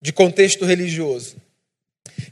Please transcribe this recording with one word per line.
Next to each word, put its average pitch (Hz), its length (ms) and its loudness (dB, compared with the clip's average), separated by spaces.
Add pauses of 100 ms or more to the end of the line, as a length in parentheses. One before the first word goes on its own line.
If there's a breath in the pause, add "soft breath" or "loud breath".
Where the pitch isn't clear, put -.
De 147 120 -8
contexto 190 520 2
religioso. 165 720 -4 (960 loud breath)